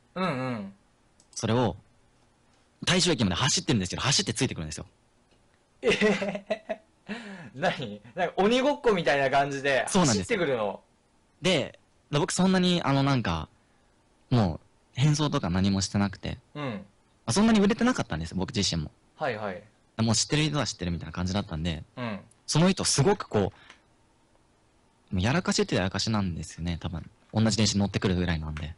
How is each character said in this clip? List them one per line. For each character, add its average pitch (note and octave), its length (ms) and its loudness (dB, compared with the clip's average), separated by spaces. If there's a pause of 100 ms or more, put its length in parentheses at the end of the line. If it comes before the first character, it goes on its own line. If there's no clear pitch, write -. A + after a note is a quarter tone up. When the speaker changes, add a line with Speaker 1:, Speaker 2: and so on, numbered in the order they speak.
(140)
Speaker 1:
う F3 60 -6
ん G3 40 -2
う F3+ 40 -2 (240)
ん。 D#3 200 -8 (640)
Speaker 2:
そ - 120 -4
れ G#2+ 60 2
を、 A#2 240 2 (1080)
大 F3+ 160 2
正 F3+ 100 2
駅 B2 120 2
ま F#2 60 2
で F2 60 -2
走 C#3+ 240 0
っ - 40 -8
て D3 100 2
る - 20 4
ん G2+ 40 2
で F2+ 60 -2
す - 40 -8
け F2 60 -6
ど、 D2+ 60 -6
走 C#3 200 2
っ - 20 -10
て A#2 80 -2
つ - 100 -4
い C3 60 2
て - 60 -10
く F2 40 -8
る E2+ 60 -8
ん D2+ 40 -8
で D2+ 40 -10
す - 60 -10
よ。 E2+ 80 -14 (960)
Speaker 1:
え B3+ 60 0
へ - 20 4
へ G3+ 580 0
へ。 - 340 -6 (720)
何？ B2+ 460 -6 (140)
な F3+ 120 -2
ん - 20 -4
か - 80 -12
鬼 A3 240 4
ご C#4 140 2
っ C#4 60 -8
こ A#3 120 4
み F3 120 0
た D3 120 2
い - 20 2
な C3+ 120 2
感 C#3+ 200 2
じ C#3 120 -6
で、 C3 260 2
Speaker 2:
そ F#3+ 140 4
う D#3+ 40 4
な A#2+ 80 4
ん - 20 4
で F#2+ 80 -2
す A#3+ 80 -6
よ。 - 20 2
Speaker 1:
走 - 0 -
っ G#3 40 0
て - 0 -
く E3+ 80 0
る C3+ 100 0
の？ G#2 240 -4 (600)
Speaker 2:
で、 D3 360 0 (320)
僕 D3 220 0
そ F3+ 140 2
ん F#3+ 60 6
な F#3 60 4
に、 F3+ 240 2
あ C#3 100 0
の、 C#3 100 4
な C#3 120 4
ん B2 80 2
か、 E2 260 -4 (840)
も G#2 240 4
う、 - 60 -12 (320)
変 D3 240 4
装 D3+ 120 0
と C#3+ 120 -2
か F2 100 -2
何 F#2+ 200 2
も G2 100 2
し G2 80 -2
て G#2 100 -2
な G2+ 100 2
く F#2+ 100 -10
て。 E2+ 200 -10 (160)
Speaker 1:
う D3 60 -10
ん。 A2+ 260 -6 (380)
Speaker 2:
ま - 60 -2
あ、 - 20 0
そ G3+ 100 2
ん A3+ 40 6
な A3+ 60 6
に G#3+ 80 6
売 G3+ 80 6
れ A3+ 60 2
て A3+ 100 0
な B3+ 100 4
か - 100 -4
っ - 20 -10
た - 100 -6
ん D#2 40 -4
で E2 60 -6
す、 - 80 -10
僕 F#2 200 -4
自 F#2 220 0
身 D#2+ 60 -2
も。 C#2+ 80 -8 (260)
Speaker 1:
は C#3+ 140 -4
い A2 60 -4
は G#2 160 -6
い。 F2+ 100 -12 (360)
Speaker 2:
も A2+ 140 2
う - 20 2
知 - 100 2
っ - 40 -4
て D3+ 80 0
る D3+ 80 2
人 D3 140 -2
は A#2 80 0
知 - 80 -6
っ - 40 -16
て F2 60 -6
る F2 60 -2
み E2 80 -2
た D2+ 60 -10
い - 20 -12
な E2+ 60 -12
感 F2+ 140 -4
じ F#2 80 -2
だ G2+ 60 0
っ G2 60 -4
た - 100 -8
ん D#2 60 -6
で、 E2 200 -4 (140)
Speaker 1:
う B2+ 60 -8
ん。 G#2+ 180 -8 (260)
Speaker 2:
そ - 120 0
の F3 120 6
人 A#2+ 140 -2
す - 180 2
ご C3+ 140 4
く - 120 -10
こ G2+ 240 0 (1600)
う、 - 20 -2
も F#2 60 0
う - 20 0
や A2+ 100 2
ら F3+ 100 0
か G#3 100 -2
し - 80 0
っ G3+ 60 0
て D#3+ 80 -4
や G2+ 80 2
ら F#2 80 0
か G2 80 -4
し - 120 -2
な G#2+ 100 0
ん F#2 140 -2
で D#2+ 80 -8
す - 140 -14
よ E2 80 -8
ね、 E2+ 160 -4
多 - 80 -8
分。 E2+ 200 -8 (240)
同 A2 180 2
じ G#2+ 60 0
電 A2 100 2
車 - 80 0
に G2+ 60 2
乗 G2+ 60 2
っ G2 40 -6
て A2+ 80 -4
く A2 100 0
る F#2 60 2
ぐ F2+ 100 0
ら F2 100 0
い D#2+ 60 -2
な D#2 100 -6
ん D2+ 40 -8
で。 D2+ 240 -10